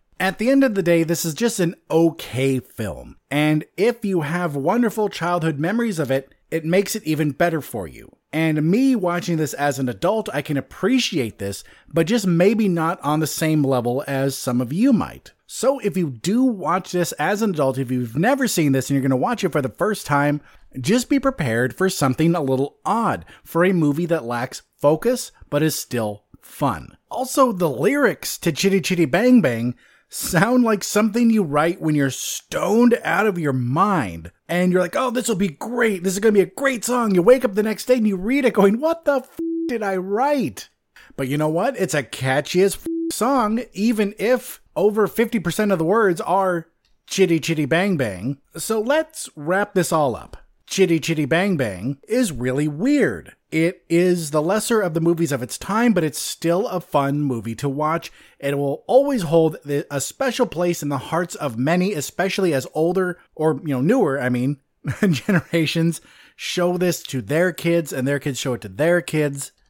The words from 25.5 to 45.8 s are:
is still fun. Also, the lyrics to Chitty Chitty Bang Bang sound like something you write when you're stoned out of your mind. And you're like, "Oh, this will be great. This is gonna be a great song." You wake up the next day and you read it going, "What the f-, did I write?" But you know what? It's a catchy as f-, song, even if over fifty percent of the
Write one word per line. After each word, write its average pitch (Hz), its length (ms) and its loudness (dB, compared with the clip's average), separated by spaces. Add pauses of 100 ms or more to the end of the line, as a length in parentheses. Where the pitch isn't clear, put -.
is 156 120 2
still 107 500 -6 (160)
fun. - 560 -6 (120)
Also, 254 420 0
the 175 180 0
lyrics 196 720 0
to 170 120 0
Chitty 190 300 2
Chitty 170 240 0
Bang 220 360 4
Bang 120 320 0 (360)
sound 233 540 0
like 220 220 0
something 220 440 2
you 220 140 4
write 160 380 -2
when 156 120 0
you're 139 160 2
stoned 208 920 0
out 175 240 0
of 185 100 -2
your 147 140 0
mind. 127 800 -2 (160)
And 180 240 2
you're 180 100 4
like, 175 140 -2
"Oh, 262 140 0
this 233 180 -2
will 226 80 0
be 190 140 0
great. 220 560 -2
This 190 80 -2
is 196 60 -4
gonna 220 120 4
be 208 80 4
a 180 60 6
great 262 400 -2
song." 233 280 0
You 175 80 4
wake 240 220 8
up 202 120 0
the 208 80 2
next 214 220 -4
day 254 100 4
and 220 120 2
you 196 80 0
read 254 300 0
it 220 80 2
going, 202 260 2
"What 330 240 -2
the 285 120 2
f-, - 220 -6 (300)
did 226 160 -4
I 190 140 -2
write?" 208 720 -2 (480)
But 139 100 -4
you 143 100 -2
know 156 120 0
what? 202 280 -2
It's 185 160 -2
a 147 100 0
catchy 139 580 -2
as 196 140 2
f-, - 120 -10 (240)
song, 226 480 0 (140)
even 208 440 0
if - 440 -2 (160)
over 202 300 2
fifty 220 320 -2
percent 190 340 0
of 165 60 2
the 160 40 0